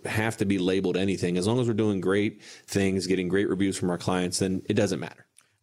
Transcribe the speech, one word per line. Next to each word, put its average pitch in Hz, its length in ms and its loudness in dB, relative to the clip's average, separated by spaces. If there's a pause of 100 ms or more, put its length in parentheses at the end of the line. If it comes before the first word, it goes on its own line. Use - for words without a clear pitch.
have 107 300 -2
to 107 80 0
be 98 120 2
labeled 92 400 0
anything. 92 400 0
As 90 80 0
long 113 140 2
as 120 80 0
we're 120 60 0
doing 104 280 0
great 101 400 0
things, 95 640 -2
getting 92 220 0
great 95 220 2
reviews 95 280 0
from 90 140 -2
our 87 60 -2
clients, 90 420 -2
then 92 280 0
it 110 60 0
doesn't 98 280 0
matter. - 260 -14 (360)